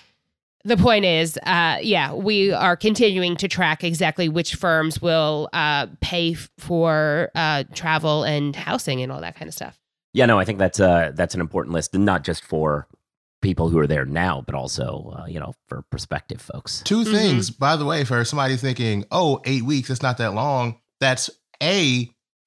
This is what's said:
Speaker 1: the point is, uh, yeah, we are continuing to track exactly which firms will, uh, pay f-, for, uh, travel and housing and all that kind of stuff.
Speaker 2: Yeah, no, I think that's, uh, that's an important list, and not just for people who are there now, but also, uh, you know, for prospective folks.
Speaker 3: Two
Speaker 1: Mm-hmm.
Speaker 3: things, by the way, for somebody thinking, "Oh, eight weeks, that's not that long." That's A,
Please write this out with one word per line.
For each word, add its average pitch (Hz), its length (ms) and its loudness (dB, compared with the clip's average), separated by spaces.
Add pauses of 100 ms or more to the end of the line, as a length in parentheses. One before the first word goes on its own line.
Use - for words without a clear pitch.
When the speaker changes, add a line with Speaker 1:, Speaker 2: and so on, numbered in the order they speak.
(640)
Speaker 1:
the 220 120 2
point 214 280 6
is, 165 340 2
uh, 170 440 0
yeah, 160 300 0
we 196 400 2
are 170 240 2
continuing 202 640 2
to 196 100 -2
track 175 340 0
exactly 170 460 0
which 165 260 -2
firms 160 480 0
will, 156 500 0
uh, 151 360 0 (120)
pay 170 340 -2
f-, - 220 -14
for, 156 800 0
uh, 156 300 0 (100)
travel 156 480 0
and 147 320 -2
housing 131 480 -4
and 131 80 -6
all 139 120 -10
that - 120 -10
kind - 140 -14
of - 60 -14
stuff. - 260 -14 (320)
Speaker 2:
Yeah, 123 140 6
no, 113 120 8
I 92 60 4
think 98 160 -2
that's, 92 180 0
uh, 85 380 6
that's 85 180 -2
an 90 60 -4
important 85 340 -4
list, 80 220 -2
and 98 80 4
not 92 180 2
just - 220 -4
for 76 420 -2 (540)
people 82 300 0
who 82 100 4
are 73 80 4
there 73 160 0
now, 78 360 -2
but 69 140 -10
also, 67 640 -8
uh, 80 80 -14
you 85 140 -10
know, - 120 -10 (160)
for 64 220 -12
prospective - 500 -10
folks. - 440 -12
Speaker 3:
Two 226 180 2
Speaker 1:
Mm-hmm. 214 100 -2
Speaker 3:
things, 185 380 2
by 139 240 0
the 151 100 -2
way, 147 200 0
for 120 200 0
somebody 135 320 0
thinking, 120 540 -2
"Oh, 160 340 0
eight 127 200 0
weeks, 135 240 0
that's 127 120 -4
not 127 180 -2
that 113 140 -2
long." 120 460 -2 (220)
That's 127 280 2 (320)
A, 143 480 2 (380)